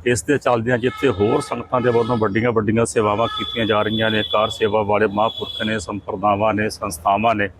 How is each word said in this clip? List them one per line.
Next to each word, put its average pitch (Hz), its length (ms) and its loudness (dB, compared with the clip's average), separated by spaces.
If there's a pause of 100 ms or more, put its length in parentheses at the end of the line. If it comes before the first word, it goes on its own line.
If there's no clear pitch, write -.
ਇਸ 120 180 0
ਦੇ 143 140 0
ਚੱਲਦਿਆਂ 123 400 0
ਜਿੱਥੇ 123 320 0
ਹੋਰ 104 320 2
ਸੰਗਤਾਂ 120 400 -4
ਦੇ 123 80 2
ਵੱਲੋਂ 117 280 2
ਵੱਡੀਆਂ-ਵੱਡੀਆਂ 110 680 2
ਸੇਵਾਵਾਂ 107 420 0
ਕੀਤੀਆਂ - 380 -4
ਜਾ 104 160 2
ਰਹੀਆਂ 110 300 0
ਨੇ, 107 200 0
ਕਾਰ 107 180 2
ਸੇਵਾ 107 320 0
ਵਾਲੇ 104 260 2
ਮਹਾਂਪੁਰਖ 104 540 -2
ਨੇ, 110 180 -2
ਸੰਪਰਦਾਵਾਂ 104 720 -2
ਨੇ, 107 160 -2
ਸੰਸਥਾਵਾਂ 104 680 0
ਨੇ 101 140 -2 (100)